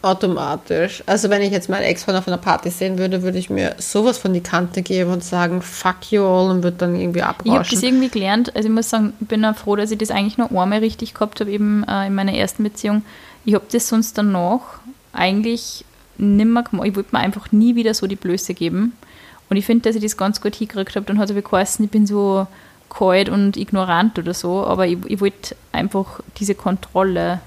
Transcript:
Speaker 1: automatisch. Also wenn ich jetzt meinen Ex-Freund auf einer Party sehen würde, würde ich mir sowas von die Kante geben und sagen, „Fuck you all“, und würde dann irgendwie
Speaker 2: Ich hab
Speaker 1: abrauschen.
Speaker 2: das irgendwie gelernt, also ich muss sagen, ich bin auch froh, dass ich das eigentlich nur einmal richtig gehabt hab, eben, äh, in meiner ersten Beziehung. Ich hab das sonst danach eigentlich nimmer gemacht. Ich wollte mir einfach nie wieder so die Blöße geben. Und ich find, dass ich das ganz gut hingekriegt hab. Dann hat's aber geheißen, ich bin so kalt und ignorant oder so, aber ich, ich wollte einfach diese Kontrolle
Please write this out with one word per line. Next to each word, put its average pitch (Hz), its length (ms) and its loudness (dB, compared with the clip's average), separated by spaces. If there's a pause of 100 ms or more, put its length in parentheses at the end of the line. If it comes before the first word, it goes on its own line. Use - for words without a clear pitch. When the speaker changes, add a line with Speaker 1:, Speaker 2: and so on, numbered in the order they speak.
Speaker 1:
automatisch. 175 1040 -2
Also 202 240 2
wenn 202 120 2
ich 196 100 0
jetzt 185 160 -2
meinen 196 160 -2
Ex-Freund 185 340 -2
auf 185 80 -4
einer 180 120 -2
Party 175 320 0
sehen 190 280 -4
würde, 185 240 -2
würde 185 160 -2
ich 180 120 -6
mir 190 280 -2
sowas 226 400 0
von 190 160 0
die 175 60 0
Kante 175 420 -2
geben 180 300 0
und 180 120 -2
sagen, 175 380 0
„Fuck - 480 -4
you 208 140 4
all“, 185 260 4
und 180 140 2
würde 175 120 0
dann 175 200 0
irgendwie 175 240 -2
Speaker 2:
Ich - 40 0
hab - 160 -4
Speaker 1:
abrauschen. 226 360 2
Speaker 2:
das 190 80 0
irgendwie 254 240 4
gelernt, 214 480 0
also 214 120 0
ich 220 60 2
muss 226 160 0
sagen, 214 300 2
ich 214 80 -6
bin 220 160 2
auch 214 120 2
froh, 202 200 0
dass 208 160 -2
ich 214 60 -4
das 214 120 -4
eigentlich 202 280 0
nur 233 120 0
einmal 196 300 2
richtig 220 340 -2
gehabt - 260 -2
hab, 214 60 0
eben, 208 380 0
äh, 196 240 -2
in 196 80 -2
meiner 196 180 0
ersten 196 300 0
Beziehung. 208 380 -2 (420)
Ich 208 100 4
hab 196 140 0
das 233 200 0
sonst 220 300 0
danach 196 420 0 (520)
eigentlich 214 720 -2 (340)
nimmer 214 460 4
gemacht. 208 240 -2
Ich 196 80 -2
wollte 196 180 -4
mir - 60 2
einfach - 320 -2
nie 233 240 6
wieder 226 180 2
so 202 140 -2
die 196 80 -4
Blöße 185 380 -4
geben. 180 420 -2 (540)
Und 196 60 2
ich 202 100 0
find, 233 200 4
dass 226 80 4
ich 220 80 0
das 214 140 -4
ganz 196 240 -2
gut 208 160 -4
hingekriegt 208 400 -6
hab. 208 100 -4
Dann 208 140 0
hat's 202 100 0
aber 202 120 -2
geheißen, 202 420 0
ich 202 60 -2
bin 214 180 4
so 196 380 2 (440)
kalt 190 380 2
und 196 280 2
ignorant 190 640 0
oder 175 160 -4
so, 180 320 -2
aber 185 220 2
ich, 175 180 -2
ich 202 140 -4
wollte - 340 -2 (160)
einfach - 500 -4 (180)
diese 196 180 -2
Kontrolle 185 920 -2